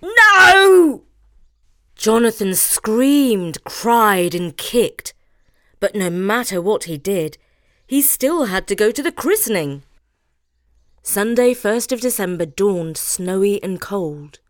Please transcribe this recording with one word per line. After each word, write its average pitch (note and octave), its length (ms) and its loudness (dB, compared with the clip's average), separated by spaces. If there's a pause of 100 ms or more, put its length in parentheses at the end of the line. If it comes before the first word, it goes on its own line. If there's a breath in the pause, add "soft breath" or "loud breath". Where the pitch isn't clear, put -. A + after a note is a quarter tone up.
No! F#4+ 1000 6 (880)
Jonathan A3 600 0
screamed, A3+ 1080 0
cried, G#3 680 2
and F3 220 -6
kicked. - 560 -4 (680)
But - 140 -4
no F#3+ 160 -2
matter F#3+ 500 -4
what F#3 240 -2
he E3 120 -10
did, D#3+ 400 -4 (500)
he C4+ 140 0
still C#4+ 460 0
had F#3 220 -4
to G3+ 60 -2
go G#3 160 0
to A#3+ 120 -6
the D#4+ 100 -4
christening. F#3 680 -4 (1200)
Sunday, A#3+ 520 0
first A3+ 380 -2
of B3 80 -4
December, F#3 460 -4
dawned E3+ 500 -2
snowy F#3+ 680 -4
and F#3 180 -8
cold. D3+ 580 -10 (120)